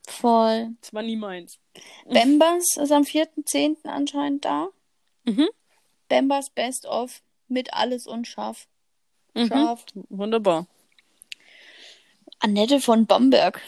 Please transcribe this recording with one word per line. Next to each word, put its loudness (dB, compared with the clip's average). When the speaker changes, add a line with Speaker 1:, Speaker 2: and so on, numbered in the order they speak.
Speaker 1:
Voll. 0
Speaker 2:
Das -20
war -8
nie -4
meins. -12
Speaker 1:
Bembers 2
ist 0
am 4
vierten -4
zehnten -2
anscheinend -4
da. -4
Speaker 2:
Mhm. 0
Speaker 1:
Bembers 0
Best -6
of -8
mit -6
alles -4
und -8
scharf. -12
Speaker 2:
Mhm. 0
Speaker 1:
Scharf. 0
Speaker 2:
Wunderbar. 0
Speaker 1:
Annette 2
von 4
Bamberg, 4